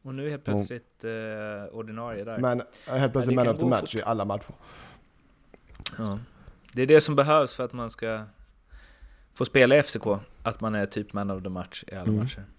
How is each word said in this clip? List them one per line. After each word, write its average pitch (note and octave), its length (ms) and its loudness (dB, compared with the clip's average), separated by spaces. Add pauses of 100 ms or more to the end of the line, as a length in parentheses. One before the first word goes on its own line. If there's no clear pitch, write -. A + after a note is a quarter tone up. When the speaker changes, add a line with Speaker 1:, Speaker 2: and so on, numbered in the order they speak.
Speaker 1:
Och C3 100 -10
nu C#3 140 -6
helt C#3+ 160 -8
Speaker 2:
Ja. - 80 -2
Speaker 1:
plötsligt, - 500 -6
eh, G#2+ 720 -8
ordinarie A2 460 -8
där. A2+ 140 -8
Speaker 3:
Men, B2 240 0 (260)
eh, B2+ 80 -4
helt C3 160 2
plötsligt B2+ 260 2
Speaker 1:
Ja, B2 60 4
det - 20 4
Speaker 3:
man - 0 -
Speaker 1:
kan A#2 80 4
Speaker 3:
of - 60 -2
the - 40 0
Speaker 1:
gå B2+ 60 4
Speaker 3:
match A2+ 220 0
Speaker 1:
fort. A2 80 -4
Speaker 3:
i - 40 -6
alla G#2+ 220 -2
matcher. G2+ 280 -6 (1400)
Speaker 1:
Ja. G#2+ 220 -4 (540)
Det B2 80 -2
är C3 60 4
det D3+ 140 10
som D3+ 140 0
behövs C#3+ 380 4
för C3 100 -6
att A#2+ 100 -6
man A#2+ 160 -8
ska A2 320 -6 (1120)
få B2+ 120 -2
spela B2+ 300 8
i D3 40 10
F C#3+ 100 4
C A2 100 -4
K, G2+ 200 0 (240)
att A2 180 -4
man A2 140 -2
är G2+ 100 0
typ G#2 280 -8
man G2+ 180 -4
of F#2+ 120 -6
the F#2+ 60 -8
match F2+ 380 -10
i - 80 -14
alla F#2 80 -10
Speaker 3:
Mm. G#2+ 160 2
Speaker 1:
matcher. A2+ 240 -4 (160)